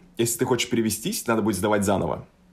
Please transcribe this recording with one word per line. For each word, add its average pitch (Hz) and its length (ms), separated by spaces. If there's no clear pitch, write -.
если - 220
ты 131 80
хочешь 127 240
перевестись, 117 560
надо 113 160
будет 104 140
сдавать 104 280
заново. 90 400